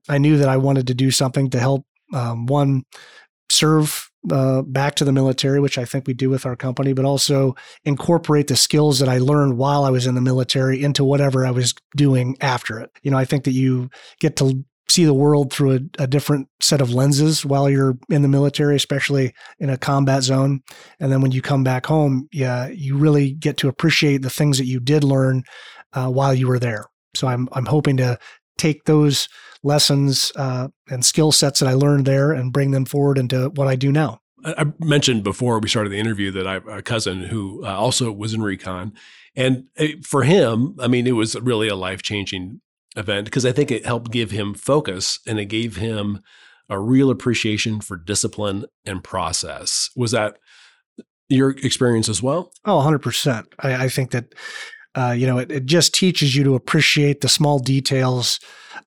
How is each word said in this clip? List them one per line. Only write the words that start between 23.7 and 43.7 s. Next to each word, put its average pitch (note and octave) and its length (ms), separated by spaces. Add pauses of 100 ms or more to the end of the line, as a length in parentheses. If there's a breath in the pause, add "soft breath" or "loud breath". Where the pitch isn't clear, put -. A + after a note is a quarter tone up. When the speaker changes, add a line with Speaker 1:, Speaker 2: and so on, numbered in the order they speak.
Speaker 1:
the B2+ 80
things D3 280
that C3 80
you B2+ 140
did C#3+ 220
learn, C3 400 (520 loud breath)
uh, B2+ 140
while C3+ 240
you C3 140
were B2+ 120
there. A2 280 (280)
So - 120
I'm, B2+ 260
I'm B2 140
hoping C#3+ 300
to B2 220 (380 loud breath)
take D#3 280
those D3+ 440 (360 loud breath)
lessons, C#3 720
uh, B2+ 320 (220)
and B2 160
skill D#3 260
sets C#3+ 300
that C3+ 80
I B2+ 60
learned C#3+ 300
there C3+ 280
and B2+ 200
bring C#3 200
them C3+ 120
forward C#3+ 320
into B2+ 340
what C#3 180
I C3 80
do C#3 160
now. D3 280 (240)
Speaker 2:
I, D#3+ 140
I D#3 260
mentioned C#3 380
before A2 380
we G#2+ 80
started G#2+ 220
the G2 100
interview G2+ 320
that F#2+ 160
I F#2+ 60
have F#2 120
a G2+ 160
cousin G2 400
who, G2 420
uh, A2 40
also A2 420
was G#2 240
in A2 80
recon. G2 500 (440 loud breath)
And, C3 280 (140)
uh, D#3 80 (180)
for C3+ 200
him, C#3 560
I B2 80
mean, B2 180
it B2+ 60
was A2+ 280
really A2+ 280
a G2+ 80
life-changing F#2+ 840 (360)
event G#2 340
'cause B2+ 160
I B2 60
think C#3 180